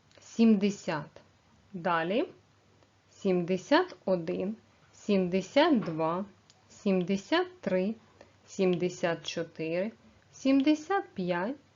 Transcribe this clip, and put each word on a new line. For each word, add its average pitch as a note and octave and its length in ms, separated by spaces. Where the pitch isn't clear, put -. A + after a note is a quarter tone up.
Сімдесят. G3+ 1000
Далі. F3 560
Сімдесят F#3 920
один, F#3 520
сімдесят G3 880
два, E3 440
сімдесят G3 920
три, F#3+ 340
сімдесят F3 800
чотири, E3+ 680
сімдесят D4+ 720
п'ять, F3+ 420